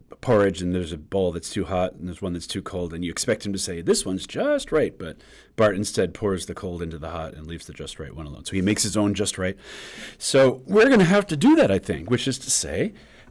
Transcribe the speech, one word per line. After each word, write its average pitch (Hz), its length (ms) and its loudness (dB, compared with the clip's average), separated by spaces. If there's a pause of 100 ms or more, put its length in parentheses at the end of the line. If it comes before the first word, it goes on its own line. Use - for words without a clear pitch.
(200)
porridge, 101 420 2
and 90 100 0
there's 90 200 -2
a 80 60 -8
bowl 90 340 -2
that's 85 180 -10
too 98 140 -4
hot, 92 300 -2
and 85 120 -12
there's 90 160 -10
one 90 120 -6
that's 85 120 -10
too 95 160 -8
cold, 85 320 -8
and 85 100 -8
you 85 60 -6
expect - 340 -4
him 101 80 -4
to 98 60 -6
say, 85 220 -8
"This 202 260 0
one's 95 200 -6
just 277 440 -2
right," 147 260 0
but 85 200 -12 (400)
Bart 107 180 4
instead 98 400 -2
pours 98 320 -2
the 90 80 -10
cold 87 260 -8
into 82 180 -8
the 80 120 -10
hot 80 240 -8
and 78 140 -14
leaves 82 180 -12
the 78 60 -16
just - 260 -14
right 71 160 -14
one 76 120 -12
alone. - 180 -14
So - 80 -8
he 95 100 0
makes 104 220 2
his 101 120 -2
own 101 180 2
just 98 220 -2
right. 92 200 -4 (600)
So 135 500 4
we're 214 220 6
gonna 220 160 8
have 196 240 4
to 156 80 -2
do 262 200 8
that, 175 160 6
I 92 80 2
think, 78 280 -6
which 120 200 0
is 131 120 -2
to - 100 -8
say, 98 420 -2 (380)